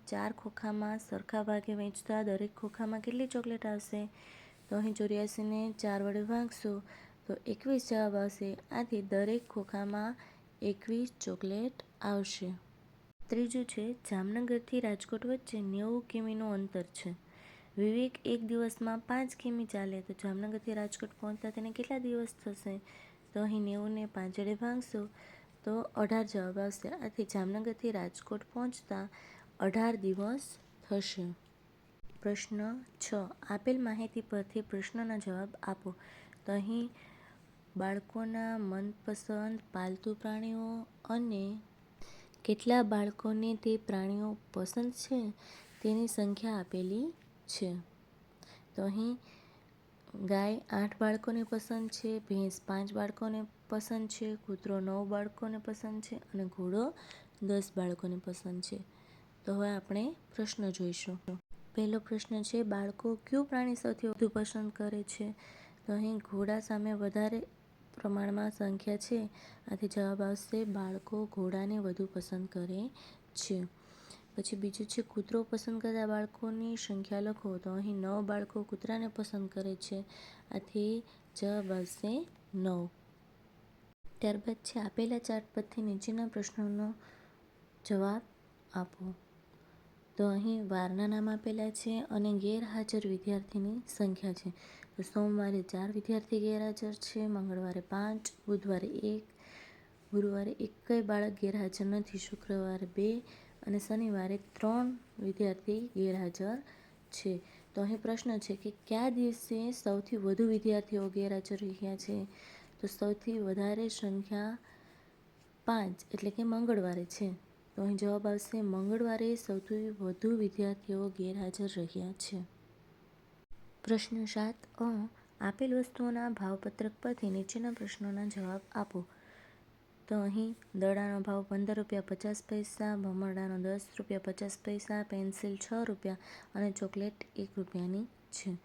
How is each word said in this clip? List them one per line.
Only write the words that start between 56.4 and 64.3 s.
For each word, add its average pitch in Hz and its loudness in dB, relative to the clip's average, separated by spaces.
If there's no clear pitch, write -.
ઘોડો 185 2
દસ 202 2
બાળકોને 180 0
પસંદ 180 -6
છે. 202 -6
તો - -4
હવે 202 2
આપણે 202 0
પ્રશ્ન 214 -2
જોઈશું. 180 -2
પહેલો 214 2
પ્રશ્ન 214 -2
છે, 233 2
બાળકો 202 0
કયું 277 2
પ્રાણી 247 2
સૌથી 226 0
વધુ 214 6
પસંદ 214 -2